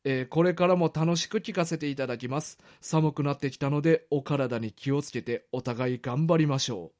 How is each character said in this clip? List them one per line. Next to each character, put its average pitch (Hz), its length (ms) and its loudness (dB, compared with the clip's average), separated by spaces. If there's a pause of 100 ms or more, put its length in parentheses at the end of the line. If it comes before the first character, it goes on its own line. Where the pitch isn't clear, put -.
え 131 180 0
ー、 131 60 -4
こ 160 160 2
れ 180 100 4
か 175 140 2
ら 185 100 6
も 160 160 2
楽 160 240 2
し - 100 -4
く 220 120 -2
聞 190 140 -10
か 170 120 0
せ 165 120 -4
て 147 120 -4
い 139 60 -4
た 135 120 -2
だ 120 100 -4
き 123 120 -6
ま 135 100 -2
す。 - 180 -10 (220)
寒 156 320 2
く 147 120 -2
な 143 100 0
っ 135 40 -8
て 135 140 -4
き - 60 -14
た 139 120 -2
の 147 120 0
で、 160 280 4
お 147 120 0
体 131 380 0
に 110 120 -4
気 - 200 -4
を 143 100 2
つ - 100 -8
け 120 100 -4
て 120 300 -4
お 127 100 -4
互 127 340 -2
い 117 60 -6
頑 135 260 0
張 160 180 4
り - 20 2
ま 135 120 0
し - 120 -4
ょ 92 280 -8